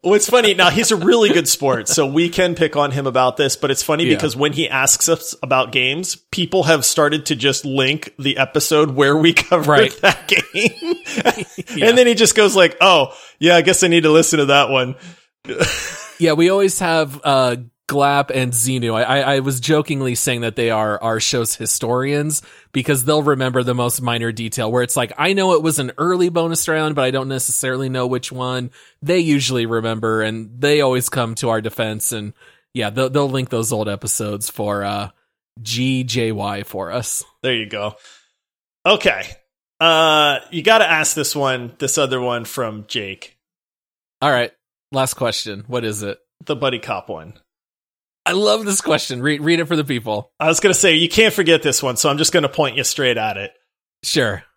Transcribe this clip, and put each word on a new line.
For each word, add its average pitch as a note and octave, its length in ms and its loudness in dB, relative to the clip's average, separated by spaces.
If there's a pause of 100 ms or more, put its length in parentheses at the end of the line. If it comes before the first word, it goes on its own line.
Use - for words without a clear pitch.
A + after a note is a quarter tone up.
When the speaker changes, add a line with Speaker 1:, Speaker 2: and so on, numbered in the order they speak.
Speaker 1:
What's G3+ 280 4
funny, A3+ 240 4
now F3+ 160 4
he's G#3 220 2
a A3 40 4
really G#3 340 4
good D#3 180 2
sport, B2+ 420 -2
so D3+ 160 2
we D#3+ 240 0
can F3 260 0
pick E3 220 0
on C#3+ 140 0
him C#3 160 -4
about B2+ 280 2
this, C#3 220 0
but D3 140 -2
it's C3 120 -2
funny D#3+ 220 0
Speaker 2:
Yeah. D#3+ 100 4
Speaker 1:
because D3 220 -4
when D3 160 0
he D3+ 160 -2
asks C3+ 400 0
us - 340 -2
about C3 300 0
games, C3+ 420 -2 (160)
people F#3 320 0
have D3 220 2
started D3 400 0
to - 100 -2
just C3 300 -2
link C3+ 540 -2
the C#3 180 -2
episode D3 540 2
where C#3 260 4
we E3 160 4
covered E3 340 2
Speaker 2:
Right. C#3+ 340 4
Speaker 1:
that - 260 2
game. G#3+ 680 -2 (720)
<laughs> A#3 100 -14
Speaker 2:
Yeah. F#3 140 2
Speaker 1:
And A#3+ 80 4
then B3 100 6
he A#3+ 80 4
just G#3+ 200 4
goes G#3 200 4
like, F3 260 4
"Oh, E3 320 2 (260)
yeah, F3 160 6
I E3+ 60 8
guess F3 220 2
I F#3 60 4
need E3+ 140 4
to D#3 80 6
listen D#3 280 4
to C#3+ 80 4
that C#3 220 4
one." C3 260 0 (500)
<laughs> - 100 -10 (680)
Speaker 2:
Yeah, D#3+ 120 4
we E3 160 4
always G3 300 2
have, D#3+ 440 -2
uh, C3 320 2 (320)
Glap C#3+ 420 2
and B2+ 220 -2
Xenu. A#2+ 420 -2
I, A2+ 100 2
I, C3+ 320 0
I C3+ 40 2
was C3 220 -4
jokingly C#3 540 0
saying B2 260 -2
that A2+ 160 -4
they A#2 120 0
are G#2+ 320 -2
our A2+ 200 -2
show's A#2 340 -2
historians C3+ 840 -2 (320)
because C3 320 0
they'll D3+ 180 2
remember C3 400 0
the B2 100 0
most A#2+ 280 -2
minor A#2 320 -2
detail A2+ 360 -6
where B2 140 0
it's - 140 -4
like, A#2+ 200 -4
"I E3 140 2
know F#3+ 220 2
it D#3 100 4
was D#3 160 0
an B2+ 180 -6
early F3+ 300 0
bonus E3+ 400 -2
round, D#3 280 -2
but C#3 100 0
I C3 60 0
don't C3+ 180 -4
necessarily C3 580 -4
know B2+ 180 -2
which B2+ 280 -4
one." B2+ 360 -6 (320)
They F3 180 0
usually C3 460 0
remember, A2+ 560 -2
and A2 380 -6
they D3 220 2
always B2+ 260 0
come A#2 280 -2
to A#2+ 140 -4
our A2+ 120 0
defense. G#2+ 500 -6
And G#2+ 220 -8 (400)
yeah, A2 160 -4
they'll, B2+ 200 -2
they'll C#3 200 0
link C3 200 -2
those A2+ 220 -2
old G#2+ 160 -2
episodes G#2 640 -6
for, G#2 340 -4
uh, G2+ 260 -6 (520)
G B2+ 420 -2
J A2+ 300 -4
Y G2+ 300 -6
for F#2+ 280 -10
us. A#2 320 -6 (200)
Speaker 1:
There B2+ 120 -2
you A2 140 -6
go. G#2 260 -8 (880)
Okay. D#3+ 380 2 (560)
Uh, D#3 600 4 (120)
you E3 120 -6
gotta A3 220 4
ask D#3 300 0
this D3 200 -4
one, B2+ 440 -4
this - 180 -2
other C3 220 0
one B2 260 -4
from G#2+ 420 -8
Jake. G2 500 -10 (840)
Speaker 2:
All C#3+ 100 2
right. A#2+ 200 0 (400)
Last C3 220 -2
question. A2 540 -6
What B2 180 -6
is G#2 180 -6
it? G2+ 140 -8 (280)
Speaker 1:
The D3+ 100 -4
buddy B2 240 -4
cop - 300 -8
one. E2+ 240 -12 (920)
Speaker 2:
I E3+ 80 2
love G#3 320 2
this G3 160 -2
question. C3+ 400 -2
Read, D3 200 -2
read E3 180 2
it E3+ 80 -2
for E3 80 -2
the D3+ 80 0
people. A#2 560 -6
Speaker 1:
I D3+ 80 0
was D#3+ 120 2
gonna F#3+ 140 2
say, F3+ 220 4
you E3 140 2
can't A3 240 4
forget E3 300 2
this D3 200 0
one, B2+ 140 -2
so - 120 0
I'm C#3+ 80 0
just D#3 160 -2
gonna D3 160 2
point C#3 260 -2
you C#3 80 -4
straight B2 340 0
at G#2+ 200 -4
it. G2 140 -10 (520)
Speaker 2:
Sure. A2+ 400 -2 (140)